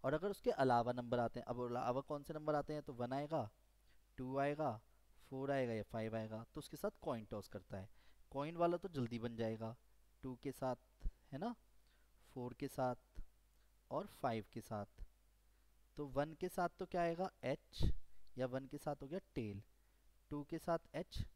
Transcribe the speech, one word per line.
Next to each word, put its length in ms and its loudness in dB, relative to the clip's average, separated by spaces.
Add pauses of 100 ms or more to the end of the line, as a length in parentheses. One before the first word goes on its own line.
और 100 2
अगर 160 0
उसके 200 0
अलावा 420 6
number 260 2
आते 220 2
हैं, 60 -10
अब 140 -2
अलावा 400 2
कौन 220 -6
से 120 -8
number 200 0
आते 180 2
हैं? 100 -4
तो 100 -10
वन 200 -2
आएगा, 380 0 (680)
टू 220 -2
आएगा, 420 2 (500)
फ़ोर 200 -2
आएगा 220 4
या 100 0
फ़ाइव 340 -2
आएगा, 380 -4
तो 40 -6
उसके 180 -10
साथ 140 0 (120)
coin 220 -2
toss 240 -6
करता 300 -8
है। 100 -8 (420)
Coin 260 -4
वाला 200 6
तो 120 -6
जल्दी 300 0
बन 180 -4
जाएगा, 400 -2 (460)
टू 200 -6
के 100 -2
साथ, 240 -2 (560)
है 60 -6
ना, 160 -2 (800)
फ़ोर 200 -4
के 140 -2
साथ 280 2 (920)
और 160 0
फ़ाइव 460 0
के 80 -4
साथ। 260 -4 (1080)
तो 100 -2
वन 280 0
के 140 -2
साथ 200 2
तो 180 -6
क्या 160 2
आएगा? 280 2 (140)
एच, 480 4 (460)
या 80 0
वन 200 -4
के 120 -8
साथ 240 -2
हो 60 -10
गया 100 -4 (160)
tail, 280 -4 (680)
टू 140 -4
के 140 -6
साथ 200 0 (160)
एच 300 -2 (120)